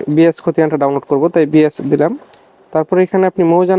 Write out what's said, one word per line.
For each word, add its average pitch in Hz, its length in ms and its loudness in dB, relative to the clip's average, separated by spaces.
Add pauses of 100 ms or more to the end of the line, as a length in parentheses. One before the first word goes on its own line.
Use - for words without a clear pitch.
(160)
বিএস 165 300 2
খতিয়ানটা 156 360 -2
ডাউনলোড 139 280 -2
করব, 139 140 0 (100)
তাই 165 200 2
বিএস 151 220 2 (160)
দিলাম। 147 200 0 (640)
তারপরে 160 320 -2
এখানে 190 260 -2
আপনি 185 120 -2 (100)
মৌজা 180 260 2